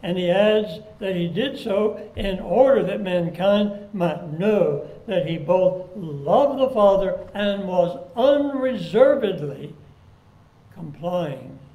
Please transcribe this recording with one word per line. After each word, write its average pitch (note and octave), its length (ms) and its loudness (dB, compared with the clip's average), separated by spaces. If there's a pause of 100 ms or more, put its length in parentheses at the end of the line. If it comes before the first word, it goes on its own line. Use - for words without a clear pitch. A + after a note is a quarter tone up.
and F#3 140 -4
he F3+ 120 0
adds G#3 500 2 (200)
that F#3+ 160 -4
he F3 120 -2
did G#3 320 -4
so G#3+ 400 -2 (160)
in F#3+ 240 -4
order A3+ 440 4
that G3+ 180 -2
mankind F#3 920 0
might D#3+ 460 -4
know F#3 480 2 (200)
that F3+ 200 0
he E3 100 -4
both F3+ 580 0
loved F#3+ 640 0
the C4 100 2
Father G3 640 2
and G3+ 340 -2
was F3+ 320 0 (160)
unreservedly A#3 1600 2 (1000)
complying D#3 840 -8 (160)